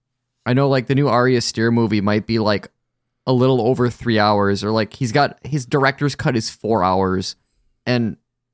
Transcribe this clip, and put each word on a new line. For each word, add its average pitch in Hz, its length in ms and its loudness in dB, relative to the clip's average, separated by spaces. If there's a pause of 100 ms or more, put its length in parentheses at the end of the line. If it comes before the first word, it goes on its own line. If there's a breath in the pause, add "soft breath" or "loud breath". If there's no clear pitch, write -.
(460)
I 120 80 0
know, 139 160 2
like, 131 180 0
the 135 80 0
new 139 140 2
Ari 123 280 2
Aster 117 340 -2
movie 110 300 2
might 104 240 0
be, 113 140 -2
like, 104 300 -2 (580)
a 131 60 0
little 127 280 2
over 123 280 0
three 113 280 -2
hours, 101 460 2
or, 104 80 -2
like, 110 220 -2
he's 120 180 -6
got, 139 340 0
his 127 200 -6
director's 139 500 0
cut 135 220 -2
is 110 120 -4
four 107 360 -2
hours. 92 500 0 (500)
And 120 300 -2 (380)